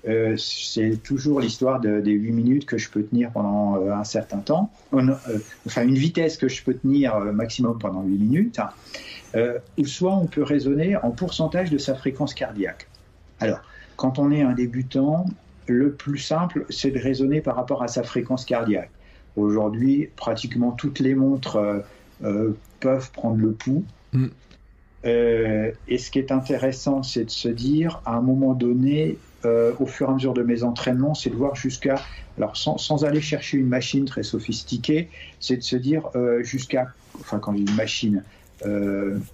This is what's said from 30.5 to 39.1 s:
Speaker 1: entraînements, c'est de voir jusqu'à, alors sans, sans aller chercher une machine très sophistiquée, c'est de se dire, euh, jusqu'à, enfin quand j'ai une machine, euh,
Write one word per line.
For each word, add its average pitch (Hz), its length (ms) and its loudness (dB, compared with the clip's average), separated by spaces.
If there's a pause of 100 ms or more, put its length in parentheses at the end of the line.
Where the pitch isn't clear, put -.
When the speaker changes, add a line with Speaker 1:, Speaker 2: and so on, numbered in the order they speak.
Speaker 1:
entraînements, 127 500 0
c'est - 160 -2
de 110 60 -4
voir 139 180 0
jusqu'à, 135 480 -2 (340)
alors 107 200 -4
sans, - 200 -2
sans 151 280 0
aller 151 160 2
chercher 147 380 -2
une 131 100 2
machine 127 360 0
très 123 200 -4
sophistiquée, 123 840 -2 (300)
c'est 131 180 -2
de 123 60 -8
se - 140 -4
dire, 147 400 0
euh, 120 260 2
jusqu'à, 127 460 -4 (320)
enfin - 180 -6
quand 104 160 -4
j'ai 101 60 0
une 101 160 2
machine, 110 480 0 (420)
euh, 101 520 -2 (160)